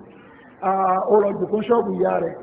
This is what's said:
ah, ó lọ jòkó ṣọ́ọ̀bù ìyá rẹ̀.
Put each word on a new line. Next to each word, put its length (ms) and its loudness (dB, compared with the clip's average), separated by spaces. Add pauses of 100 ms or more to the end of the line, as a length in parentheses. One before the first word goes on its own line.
(600)
ah, 420 0
ó 180 4
lọ 120 2
jòkó 280 -4
ṣọ́ọ̀bù 340 0
ìyá 260 0
rẹ̀. 240 -6